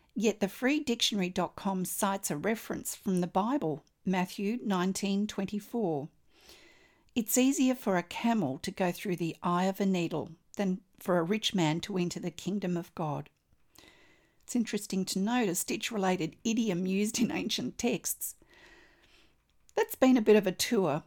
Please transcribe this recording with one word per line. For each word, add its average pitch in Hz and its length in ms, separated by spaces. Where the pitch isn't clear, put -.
Yet 208 260
the 196 80
free 277 320
dictionary 226 480
dot 180 280
com 190 280
cites 196 460
a 156 60
reference 220 580
from 185 260
the 180 60
Bible, 190 580
Matthew 196 580
nineteen 196 600
twenty-four. 196 840
"It's - 220
easier 254 380
for 196 220
a 175 80
camel 220 540
to - 120
go 185 220
through 180 240
the 165 260
eye 175 220
of 190 160
a 202 60
needle 170 440
than 190 240
for 180 200
a 165 60
rich 214 300
man 165 260
to 196 180
enter 175 220
the 175 100
kingdom 180 460
of 170 180
God." 147 360
It's - 120
interesting 208 500
to 190 140
note 233 280
a 170 60
stitch-related 185 880
idiom 220 420
used 208 360
in 226 100
ancient - 480
texts. - 560
That's - 180
been 262 220
a 226 60
bit 214 120
of 208 140
a 180 40
tour. 165 540